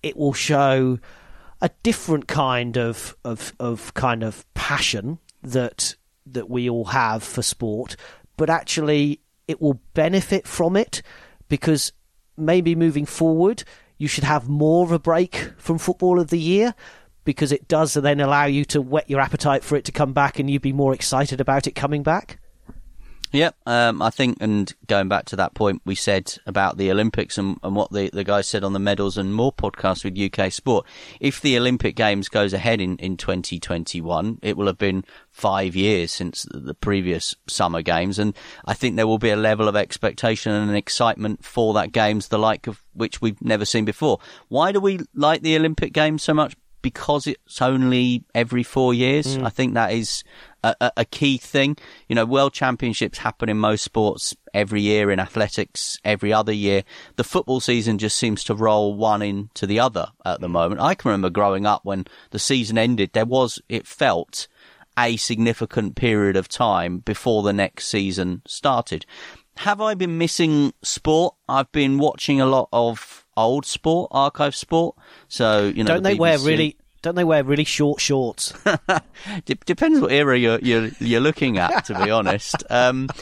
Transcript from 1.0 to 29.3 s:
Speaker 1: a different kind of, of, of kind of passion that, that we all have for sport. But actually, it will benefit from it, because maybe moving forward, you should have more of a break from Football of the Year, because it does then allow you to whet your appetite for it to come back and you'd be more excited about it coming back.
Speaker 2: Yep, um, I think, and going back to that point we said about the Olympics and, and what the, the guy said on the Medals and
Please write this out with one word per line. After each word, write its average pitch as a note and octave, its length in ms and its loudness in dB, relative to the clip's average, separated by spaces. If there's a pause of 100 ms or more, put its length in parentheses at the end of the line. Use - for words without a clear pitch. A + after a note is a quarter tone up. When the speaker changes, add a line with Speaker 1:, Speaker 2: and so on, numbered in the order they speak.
Speaker 1:
a F#3 80 0 (120)
different E3+ 460 -2
kind B2 500 0
of, A#2 460 -4
of, A#2 340 -10
of A#2+ 360 -6
kind A#2+ 280 -2
of A2 320 -8
passion C#3 640 -4 (240)
that, B2+ 540 -4 (300)
that B2 240 -10
we B2 200 -2
all A#2 160 -2
have A2+ 380 0
for - 180 -6
sport. A2+ 540 -4 (400)
But D#3 140 0
actually, D3+ 720 0 (260)
it D#3+ 140 -6
will C#3+ 180 2 (140)
benefit F#3 520 0
from F3 300 0
it, - 260 0 (460)
because D3 460 0 (420)
maybe E3 400 2
moving D#3 300 2
forward, E3 580 2 (340)
you D3 120 -4
should C#3+ 160 -2
have C#3 240 0
more D#3 340 4
of E3+ 80 0
a E3 80 2
break E3+ 580 0
from E3 200 -2
Football F3+ 420 2
of D#3+ 120 0
the E3+ 80 0
Year, G3 360 2 (480)
because D3 300 0
it - 160 -4
does D#3 240 2
then C#3+ 260 2
allow C#3+ 240 4
you C#3+ 220 2
to D3 160 0
whet C#3 280 -2
your C#3 120 0
appetite C3+ 420 0
for D3 140 0
it B2+ 80 -2
to C#3 80 -8
come C#3 180 0
back C#3 260 2
and C#3 120 -2
you'd C#3 120 0
be C3+ 120 -2
more C3+ 200 2
excited C3+ 460 -2
about C3+ 260 0
it - 100 -6
coming C#3+ 280 -2
back. D#3+ 380 -4 (920)
Speaker 2:
Yep, D3+ 220 2 (100)
um, A#2+ 360 2
I F#2 80 2
think, B2+ 320 0
and G#2 320 0 (140)
going G2 200 2
back G2 200 0
to G2+ 100 -8
that F#2 160 0
point G2+ 320 0
we F#2 100 -2
said G2 400 -2 (100)
about G2 320 0
the G2 140 2
Olympics G#2+ 460 0
and, G2 260 -4
and G2 140 -2
what G#2 140 0
the, G2 200 -2
the G2 140 -6
guy G2+ 160 2
said G2 240 -4
on G2 80 -2
the G2 60 -2
Medals G2+ 380 0
and G2 160 -4